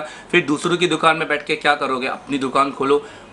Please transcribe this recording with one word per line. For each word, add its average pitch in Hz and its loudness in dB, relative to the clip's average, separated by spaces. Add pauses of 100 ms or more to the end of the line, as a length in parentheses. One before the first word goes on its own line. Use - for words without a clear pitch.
(320)
फिर 170 4
दूसरों 175 0
की 175 2
दुकान 160 2
में 160 -4
बैठ 147 -2
के 156 -2
क्या 147 2
करोगे? 131 -2
अपनी - -6
दुकान 135 0
खोलो 139 0 (280)